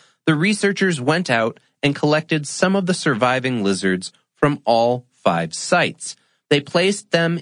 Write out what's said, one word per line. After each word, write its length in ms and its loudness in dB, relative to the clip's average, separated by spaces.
the 80 2
researchers 680 0
went 300 -2
out 300 0
and 140 0
collected 540 0
some 260 0
of 120 0
the 80 0
surviving 680 0
lizards 500 -2
from 300 0
all 480 2
five 420 -2
sites. 600 -2
They 100 4
placed 520 -2
them 300 0